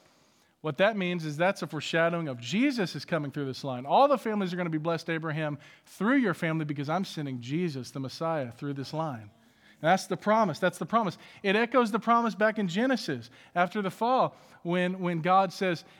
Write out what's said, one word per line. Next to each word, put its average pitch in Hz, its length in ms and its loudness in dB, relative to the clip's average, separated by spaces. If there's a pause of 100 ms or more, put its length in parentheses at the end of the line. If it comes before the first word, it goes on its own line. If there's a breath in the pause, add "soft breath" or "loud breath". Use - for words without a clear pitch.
(600 soft breath)
what 151 200 -6
that 208 180 4
means 175 260 -2
is 151 140 -6
that's 190 240 0
a 175 60 -6
foreshadowing 165 600 0
of 127 140 -6
Jesus 202 560 0
is 139 80 -8
coming 147 260 -2
through 143 140 -6
this 131 180 -8
line. 127 220 -6
All 214 240 6
the 277 80 4
families 208 340 -2
are 180 60 -4
gonna 175 120 -2
be 160 80 -2
blessed, 160 320 -2
Abraham, 156 480 -4 (280 loud breath)
through 240 320 0
your 220 160 2
family 160 320 -2
because 147 240 -6
I'm 180 160 0
sending 139 340 -6
Jesus, 135 520 -4
the 143 100 -8
Messiah, 139 500 -4
through 143 220 -8
this 139 200 -8
line. 139 360 -6 (520 soft breath)
And 151 60 2
that's 185 200 4
the 180 100 -4
promise. 208 420 2
That's 180 180 0
the 180 80 -6
promise. 214 320 0 (260 loud breath)
It 196 120 2
echoes 233 360 4
the 226 80 0
promise 233 360 2
back 214 240 2
in 202 80 2
Genesis 175 640 0 (260 loud breath)
after 185 260 2
the 190 80 -2
fall 226 460 2 (280 loud breath)
when, 180 360 0
when 175 220 -2
God 185 320 4
says, 185 320 -2 (140 loud breath)